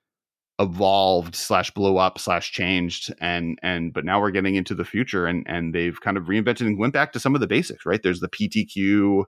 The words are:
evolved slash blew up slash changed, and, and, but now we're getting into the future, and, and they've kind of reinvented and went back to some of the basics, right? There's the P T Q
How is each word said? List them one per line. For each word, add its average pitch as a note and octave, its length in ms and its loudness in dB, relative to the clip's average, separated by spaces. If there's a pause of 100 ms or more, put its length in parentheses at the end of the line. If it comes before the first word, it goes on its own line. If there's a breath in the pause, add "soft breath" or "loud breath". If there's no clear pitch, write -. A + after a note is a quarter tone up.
(640)
evolved F#2+ 720 2
slash - 360 0
blew G2 260 2
up F#2 200 2
slash - 340 -2
changed, F2+ 680 -2
and, E2+ 420 -4
and, E2+ 320 -4
but D2+ 120 -4
now F#2+ 140 2
we're G#2 120 0
getting F#2+ 240 0
into F#2+ 180 -2
the F2 120 -4
future, F#2 420 -2
and, F2 200 -2
and E2+ 280 -4
they've E2+ 260 -2
kind G2+ 160 -2
of F2+ 60 -6
reinvented G#2+ 380 0
and G#2 180 0
went B2 140 0
back D3 200 0
to A#2+ 60 -6
some C3+ 160 2
of C3+ 60 2
the G2 60 0
basics, - 380 -2
right? G2+ 160 0
There's F2+ 200 0
the F2 80 -4
P G#2 180 -2
T G#2 180 -2
Q G2 640 2